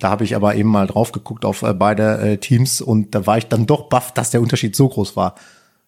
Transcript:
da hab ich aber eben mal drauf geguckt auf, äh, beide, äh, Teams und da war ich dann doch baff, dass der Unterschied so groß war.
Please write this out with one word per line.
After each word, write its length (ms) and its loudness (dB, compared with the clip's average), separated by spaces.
da 100 0
hab 100 0
ich 140 -2
aber 200 2
eben 140 2
mal 180 2
drauf 260 0
geguckt 320 -10
auf, 180 -4
äh, 120 0
beide, 440 0
äh, 200 0
Teams 420 0
und 340 0
da 120 -4
war 120 4
ich 100 -2
dann 180 0
doch 220 0
baff, 260 0
dass 160 -2
der 100 2
Unterschied 340 0
so 140 4
groß 280 -4
war. 180 -2